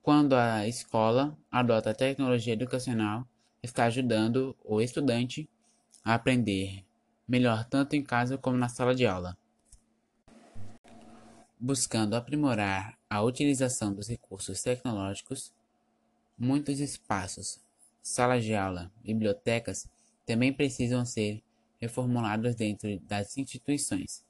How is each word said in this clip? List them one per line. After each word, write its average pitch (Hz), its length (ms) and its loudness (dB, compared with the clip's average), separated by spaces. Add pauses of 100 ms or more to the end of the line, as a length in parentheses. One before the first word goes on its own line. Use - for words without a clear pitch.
Quando 147 320 6
a 113 340 4
escola 120 680 2 (140)
adota 117 400 2
a - 20 -2
tecnologia 127 600 0
educacional, 120 760 -2 (340)
está 120 240 0
ajudando 120 760 2
o 107 180 0
estudante 123 680 0 (560)
a 113 120 2
aprender 101 680 0 (460)
melhor 120 360 2
tanto 139 280 0
em 147 80 0
casa 123 360 0
como 131 200 0
na 123 120 2
sala 127 260 2
de 127 100 4
aula. 90 320 -2 (2250)
Buscando 113 560 0
aprimorar 117 840 0 (120)
a 107 120 0
utilização 127 720 2
dos 101 140 -8
recursos 95 540 -8
tecnológicos, 123 920 -4 (840)
muitos 139 420 0
espaços, 101 800 -6 (420)
salas 123 440 2
de 110 100 0
aula, 92 340 -4 (140)
bibliotecas, 110 840 -2 (360)
também 123 280 2
precisam 123 500 0
ser 107 400 -4 (380)
reformulados 117 760 0
dentro 104 460 -4
das - 360 -6
instituições - 920 -4